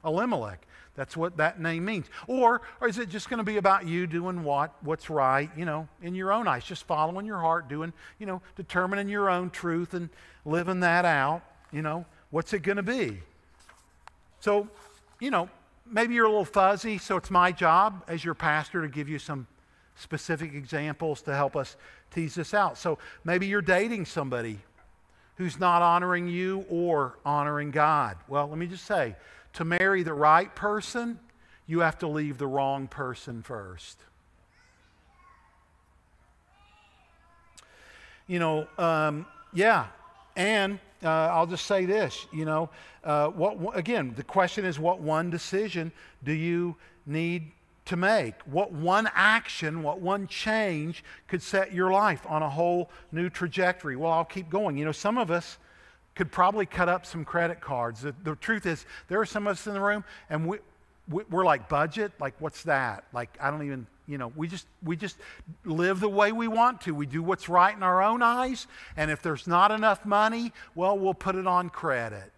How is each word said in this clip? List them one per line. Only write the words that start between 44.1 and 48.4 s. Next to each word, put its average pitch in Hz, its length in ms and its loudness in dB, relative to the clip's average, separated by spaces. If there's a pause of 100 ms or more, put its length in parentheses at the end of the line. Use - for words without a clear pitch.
the 139 80 -10
question 190 400 0
is, 156 160 -4
what 175 180 0
one 160 320 -2
decision 170 640 -4 (320)
do 143 80 -2
you 170 420 -2 (320)
need 160 460 -4 (320)
to 180 120 -4
make? 180 380 2 (120)